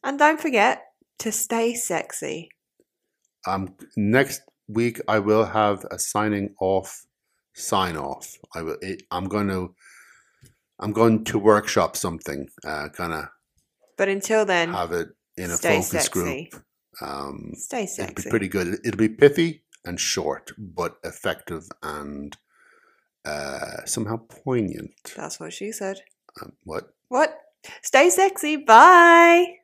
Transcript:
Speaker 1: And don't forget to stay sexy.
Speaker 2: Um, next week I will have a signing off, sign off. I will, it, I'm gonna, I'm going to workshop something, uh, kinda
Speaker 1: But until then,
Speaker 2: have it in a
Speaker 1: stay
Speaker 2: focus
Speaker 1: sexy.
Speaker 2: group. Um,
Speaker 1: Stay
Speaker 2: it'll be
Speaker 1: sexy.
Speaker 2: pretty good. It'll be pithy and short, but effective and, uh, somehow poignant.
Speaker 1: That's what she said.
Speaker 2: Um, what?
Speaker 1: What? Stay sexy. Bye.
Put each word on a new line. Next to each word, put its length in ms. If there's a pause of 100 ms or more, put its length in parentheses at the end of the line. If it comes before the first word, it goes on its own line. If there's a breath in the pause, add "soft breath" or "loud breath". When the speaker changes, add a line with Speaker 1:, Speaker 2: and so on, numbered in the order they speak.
Speaker 1:
And 160
don't 220
forget 420 (380)
to 100
stay 440
sexy. 760 (960)
Speaker 2:
Um, 300 (200)
next 460 (260)
week 380
I 140
will 260
have 440
a 80
signing 600
off, 460 (480)
sign 420
off. 400 (180)
I 80
will, 200
it, 280
I'm 180
gonna, 400 (1080 soft breath)
I'm 140
going 320
to 140
workshop 580
something, 520 (160)
uh, 320
kinda 340 (680)
Speaker 1:
But 100
until 380
then, 260
Speaker 2:
have 200
it 160 (280)
in 140
a 60
Speaker 1:
stay 200
Speaker 2:
focus 120 (160)
Speaker 1:
sexy. 60
Speaker 2:
group. 540 (380)
Um, 520
Speaker 1:
Stay 300
Speaker 2:
it'll 220
be 80
Speaker 1:
sexy. 160
Speaker 2:
pretty 180
good. 360
It'll 140
be 120
pithy 540 (200)
and 160
short, 580
but 460
effective 600 (180)
and, 540 (920)
uh, 580
somehow 320
poignant. 1000
Speaker 1:
That's 240
what 120
she 200
said. 280 (400)
Speaker 2:
Um, 120 (120)
what? 300 (140)
Speaker 1:
What? 300 (440 loud breath)
Stay 260
sexy. 480
Bye. 1080